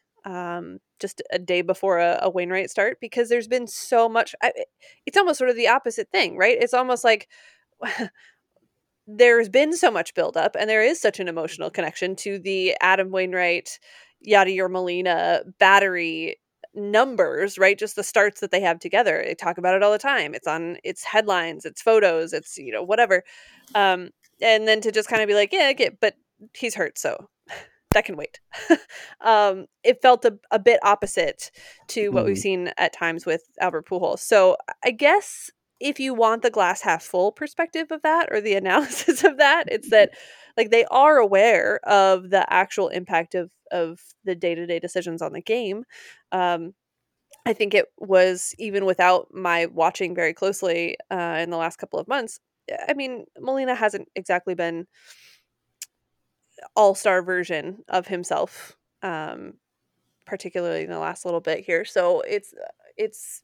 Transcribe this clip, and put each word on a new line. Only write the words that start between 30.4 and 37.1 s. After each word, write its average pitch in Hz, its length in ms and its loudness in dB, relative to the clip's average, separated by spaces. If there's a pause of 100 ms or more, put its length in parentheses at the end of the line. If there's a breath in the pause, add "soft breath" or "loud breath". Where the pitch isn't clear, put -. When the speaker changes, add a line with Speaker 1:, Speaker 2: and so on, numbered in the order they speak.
Speaker 1:
a 220 80 0
bit 220 240 4
opposite 196 680 -2 (380 loud breath)
to 208 200 -4
what 190 160 0
we've 202 100 0
Speaker 2:
Mm-hmm. 196 60 -4
Speaker 1:
seen 185 360 -4
at - 160 0
times 165 320 -4
with 170 200 -4 (160)
Albert 160 260 -4
Pujols. 185 320 -4
So 190 380 6 (280)
I 247 60 0
guess 294 600 0 (300)
if 277 200 -6
you 262 120 -4
want 226 300 2
the 240 80 0
glass 202 300 0
half 165 240 -2
full 185 280 -2